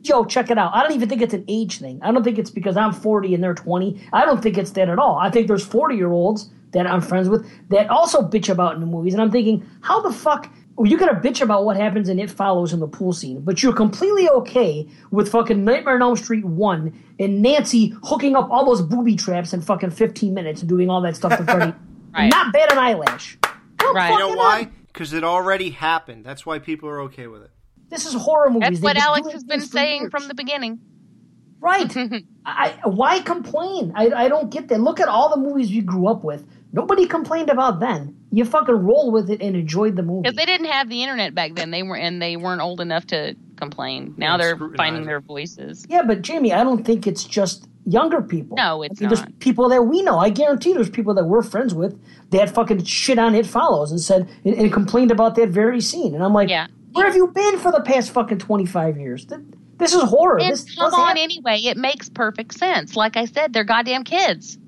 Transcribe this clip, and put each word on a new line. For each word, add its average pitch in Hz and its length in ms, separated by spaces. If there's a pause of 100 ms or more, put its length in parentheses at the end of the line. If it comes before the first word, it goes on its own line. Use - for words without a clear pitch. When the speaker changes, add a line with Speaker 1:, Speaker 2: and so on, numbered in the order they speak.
Speaker 1:
yo, 254 200
check 247 260
it 233 80
out. 180 160
I 226 80
don't 311 100
even 240 160
think 233 140
it's 226 120
an 185 140
age 214 320
thing. 131 220
I 190 100
don't 247 120
think 220 140
it's - 120
because 185 260
I'm 214 160
forty 196 420
and 175 80
they're 180 120
twenty. 180 460 (120)
I 226 120
don't 294 180
think 208 160
it's 190 140
that 190 160
at 175 100
all. 247 180
I 180 140
think 226 180
there's 202 180
forty-year-olds 214 840 (220)
that 180 140
I'm 180 160
friends 185 260
with 220 180 (220)
that 208 220
also 311 320
bitch 196 260
about 175 320
new 165 60
movies. 170 260
And 202 100
I'm 220 100
thinking, 220 360 (140)
how 427 180
the 415 120
fuck, - 360 (280)
well, 214 120
you 320 80
gotta 330 200
bitch 233 260
about 208 220
what 208 120
happens 202 320
in 185 120
It 208 100
Follows 180 420
in 175 60
the 160 100
pool 180 240
scene, 131 280
but 165 220
you're 262 120
completely 359 540
okay 233 600 (220)
with 202 220
fucking 226 320
Nightmare 262 320
on 247 60
Elm 247 140
Street 226 280
one 165 520 (220)
and 196 240
Nancy 247 500 (120)
hooking 277 320
up 254 160
all 269 120
those 240 180
booby 220 340
traps 175 360
in 180 100
fucking 185 280
fifteen 220 420
minutes 160 300
and 170 60
doing 180 200
all 185 120
that 170 160
stuff 190 220
to 180 60
Freddy. 175 340
Speaker 2:
<laughs> - 60 (300)
Right. 208 160
Speaker 1:
Not 285 220
bat 302 180
an 277 60
eyelash. 226 600 (400)
Don't 508 180
Speaker 2:
Right. 349 160
Speaker 3:
You 415 60
know 392 80
Speaker 1:
fucking 392 100
Speaker 3:
why? 466 280
Speaker 1:
up. - 40 (240)
Speaker 3:
'Cause 151 220
it 165 100
already 185 460
happened. 139 560
That's 139 180
why 156 140
people 156 320
are 147 140
okay 131 220
with 110 160
it. - 80 (380)
Speaker 1:
This 320 160
is 320 80
horror 294 380
movies. 233 100
Speaker 2:
That's 240 200
Speaker 1:
They've - 20
Speaker 2:
what 285 140
Speaker 1:
been 285 60
Speaker 2:
Alex 294 200
Speaker 1:
doing 302 100
Speaker 2:
has 294 120
Speaker 1:
this 240 40
Speaker 2:
been 294 120
Speaker 1:
for 294 60 (120)
Speaker 2:
saying 285 240
Speaker 1:
years. - 80
Speaker 2:
from 285 180
the 277 60
beginning. 254 440 (800)
Speaker 1:
Right. 359 380
Speaker 2:
<laughs> 233 480
Speaker 1:
I, - 300 (100)
why 262 360
complain? 339 720
I, 220 160
I 240 180
don't 294 220
get - 180
that. 220 140
Look 320 180
at 320 80
all 247 220
the 311 100
movies 269 300
we 220 100
grew 185 260
up 226 180
with. 147 200 (280)
Nobody 381 340
complained 320 420
about 247 320
then. 170 340 (160)
You 226 140
fucking 247 300
roll 233 360
with 214 200
it 214 100
and 196 160
enjoyed 175 400
the 185 60
movie. 175 260
Speaker 2:
'Cause 247 80
they 311 100
didn't 349 200
have 269 240
the 240 120
internet 240 320
back 165 200
then. 165 160
They 170 120
were, 190 140
and 175 240
they 170 160
weren't 180 240
old 175 220
enough 170 240
to 151 280 (220)
complain. 135 600
Now 156 140
Speaker 3:
Yeah, 175 40
Speaker 2:
they're 170 200
Speaker 3:
scrutinize 156 200
Speaker 2:
finding 160 280
Speaker 3:
it. - 20
Speaker 2:
their 147 140
voices. 147 680
Speaker 1:
Yeah, 339 140
but 220 180
Jamie, 269 320
I 196 120
don't 247 200
think 226 220
it's 180 180
just - 440 (160)
younger 285 380
people. - 340
Speaker 2:
No, 165 260
it's 151 180
Speaker 1:
I 208 40
mean, 208 60
Speaker 2:
not. 226 160
Speaker 1:
there's - 140
people 247 280
that 247 140
we 302 200
know. 349 160
I 202 120
guarantee 294 420
there's 262 160
people 208 260
that 185 100
we're 202 180
friends 226 320
with 170 260 (300)
that 190 180
fucking 220 360
shit - 340
on 226 160
It 226 100
Follows 208 460
and 165 100
said, 185 280 (160)
and, 196 100
and 214 180
complained 226 380
about 226 240
that 226 160
very 220 300
scene. 262 340
And 156 100
I'm 196 80
like, 202 160
Speaker 2:
Yeah. 175 200 (240)
Speaker 1:
"Where 381 140
have 370 100
you 370 120
been 392 300
for 359 140
the 311 80
past 247 320
fucking 226 260
twenty-five 175 600
years? 131 280
Th-, - 140 (380)
this 349 160
is 359 100
horror. 262 360
Speaker 2:
And 370 120
Speaker 1:
This - 220
Speaker 2:
come 330 160
Speaker 1:
does 349 40
Speaker 2:
on 349 140
Speaker 1:
happen." 339 140
Speaker 2:
anyway. 294 420
It 240 120
makes 262 320
perfect 226 460
sense. 311 420
Like 220 200
I 233 100
said, 285 260
they're 220 120
goddamn 240 400
kids. - 640